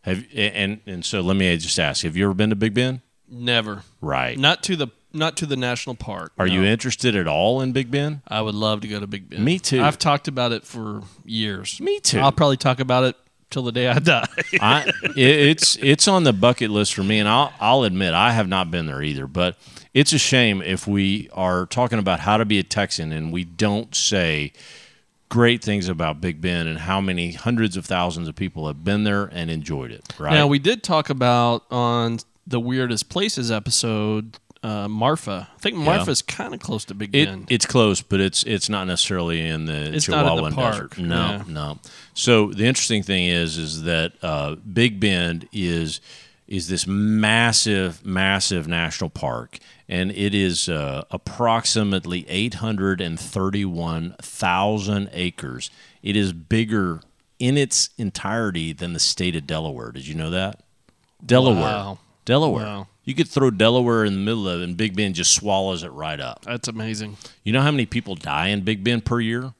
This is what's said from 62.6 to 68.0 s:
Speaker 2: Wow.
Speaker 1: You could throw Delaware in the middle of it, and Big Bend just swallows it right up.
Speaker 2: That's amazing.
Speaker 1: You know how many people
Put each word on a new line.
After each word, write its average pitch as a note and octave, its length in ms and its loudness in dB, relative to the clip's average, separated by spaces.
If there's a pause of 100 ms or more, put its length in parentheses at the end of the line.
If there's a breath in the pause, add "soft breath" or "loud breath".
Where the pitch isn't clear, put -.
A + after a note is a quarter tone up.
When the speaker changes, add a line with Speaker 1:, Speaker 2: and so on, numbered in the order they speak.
Speaker 2:
Wow. G2+ 240 -10 (160)
Speaker 1:
You C3+ 100 -6
could D#3+ 140 0
throw C3+ 220 4
Delaware A#2 540 4
in G2+ 100 0
the F#2+ 60 -2
middle G#2 280 -2
of F2 120 -4
it, F2+ 40 -6
and F2 120 -6
Big G2 200 -2
Bend G2 180 0
just E2+ 200 2
swallows F#2+ 480 0
it C#2 100 -12
right D2+ 260 -8
up. C2 260 -10
Speaker 2:
That's A#2 240 -8
amazing. A2 480 -8 (260 loud breath)
Speaker 1:
You G#2 100 -2
know C3 80 4
how C#3+ 100 4
many C3+ 160 2
people G#2 280 -6